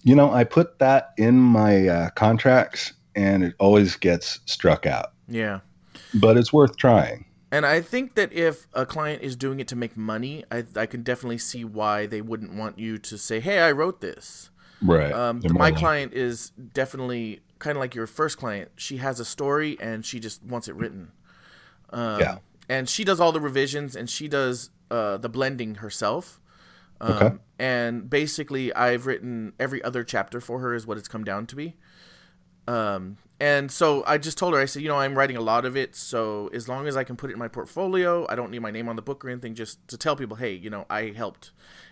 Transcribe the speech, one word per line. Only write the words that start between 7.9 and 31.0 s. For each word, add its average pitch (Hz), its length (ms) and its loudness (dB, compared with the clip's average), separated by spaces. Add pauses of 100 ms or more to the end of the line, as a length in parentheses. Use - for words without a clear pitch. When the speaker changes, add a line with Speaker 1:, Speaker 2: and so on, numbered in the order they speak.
Speaker 2:
that 202 160 0
if 165 420 -2
a 131 120 -2
client 151 380 -6
is 131 120 -8
doing 135 240 -6
it 127 100 -10
to 127 60 -10
make 120 220 -6
money, 113 540 -8
I, 117 140 -6 (100)
I 110 100 -2
can 120 160 -10
definitely 120 380 -6
see 117 260 -8
why 107 400 -2
they 107 160 -8
wouldn't 107 320 -10
want 107 240 -10
you 110 220 -8
to 107 180 -14
say, 110 220 -6
"Hey, 185 200 -2
I 165 120 4
wrote 160 300 -2
this." - 500 -14 (300)
Speaker 1:
Right. 80 320 4
Speaker 2:
Um, 120 280 -4
Speaker 1:
They're 82 120 0
Speaker 2:
my 151 180 4
Speaker 1:
more - 0 -
Speaker 2:
client 156 420 0
is 120 380 -4
definitely 123 880 -8 (180)
kinda 147 200 -6
like 127 160 -6
your 113 120 -6
first - 300 -4
client. 101 400 -10
She - 200 -10
has 127 220 -6
a 117 60 -8
story, 147 560 -4
and 113 240 -8
she 123 140 -10
just 110 240 -14
wants 120 240 -10
it 82 80 -14
written. 95 360 -10 (800)
Um, 113 280 -4
Speaker 1:
Yeah. - 200 -2 (300)
Speaker 2:
and 131 200 -4
she - 160 -6
does 185 160 2
all 170 100 6
the 160 100 -2
revisions, 139 540 -4
and 120 140 -10
she 151 180 -10
does, 131 440 -4 (200)
uh, 107 260 -2
the 117 120 -10
blending 123 460 -6
herself. 107 680 -6 (600)
Um, 98 120 0
Speaker 1:
Okay. 104 260 2 (200)
Speaker 2:
and 120 500 -4
basically, 143 640 -4
I've 123 320 0
written 117 520 -6
every 135 240 -6
other 123 220 -6
chapter 117 360 -6
for 120 200 -10
her 123 140 -4
is 110 120 -10
what 107 100 -8
it's 104 120 -14